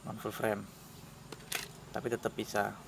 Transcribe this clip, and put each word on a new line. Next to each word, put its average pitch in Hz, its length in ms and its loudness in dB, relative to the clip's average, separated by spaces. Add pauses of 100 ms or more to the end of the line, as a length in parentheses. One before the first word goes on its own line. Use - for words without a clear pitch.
non 110 160 -4
full 107 160 0
frame. 104 280 4 (1300)
Tapi 110 160 0
tetap 113 240 2
bisa. 104 400 4 (120)